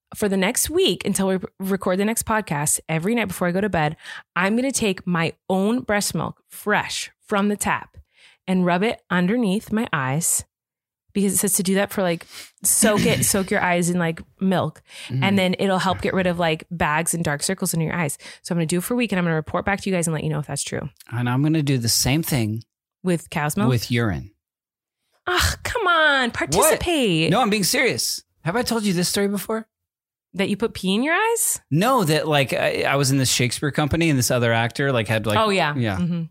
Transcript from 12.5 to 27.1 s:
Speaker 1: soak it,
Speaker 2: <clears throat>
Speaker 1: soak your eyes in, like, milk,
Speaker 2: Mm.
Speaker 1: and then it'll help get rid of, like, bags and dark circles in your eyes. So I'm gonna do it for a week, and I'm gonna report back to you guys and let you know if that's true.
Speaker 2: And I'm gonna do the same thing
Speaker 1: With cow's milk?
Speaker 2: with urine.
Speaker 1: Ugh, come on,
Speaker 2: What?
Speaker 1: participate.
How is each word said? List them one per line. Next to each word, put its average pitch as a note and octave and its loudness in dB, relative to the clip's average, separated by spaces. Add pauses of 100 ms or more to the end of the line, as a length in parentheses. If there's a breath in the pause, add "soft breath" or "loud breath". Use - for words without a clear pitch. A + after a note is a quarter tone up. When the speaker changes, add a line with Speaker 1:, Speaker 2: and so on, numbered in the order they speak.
Speaker 1:
soak G#3+ 4
it, - 2
Speaker 2:
<clears throat> - -
Speaker 1:
soak F#3+ 0
your G3+ 2
eyes F3 2
in, F3+ 0
like, E3 -2 (200)
milk, E3+ 0 (260 loud breath)
Speaker 2:
Mm. C3 -2
Speaker 1:
and G3 4
then F#3 2
it'll G3 2
help F3+ 0
get - -2
rid F#3 0
of, F3 0
like, D#3+ 0
bags D#3+ 0
and E3 -4
dark C#3+ -2
circles F#3+ -2
in E3 0
your D#3 0
eyes. E3+ -2 (240 loud breath)
So - -8
I'm E3+ 0
gonna E3 0
do F3 0
it F3+ -4
for B3 -4
a - 0
week, A#3+ 0
and F#3 0
I'm F3 0
gonna E3 2
report D#3 -2
back G3+ 0
to G3 -2
you F#3 2
guys E3 0
and E3 -2
let D3 -4
you D#3 -2
know D3+ -2
if D3 -6
that's C#3+ -6
true. - -6 (220)
Speaker 2:
And A#2+ -2
I'm B2+ 2
gonna D#3 2
do C#3 2
the A2+ -2
same C3 2
thing A2+ -2 (400)
Speaker 1:
With F3 -2
cow's D3 0
milk? G3 2
Speaker 2:
with B2 0
urine. G#2+ 0 (960)
Speaker 1:
Ugh, - 0
come A4+ -4
on, D4+ 4
Speaker 2:
What? - -10
Speaker 1:
participate. B3+ 2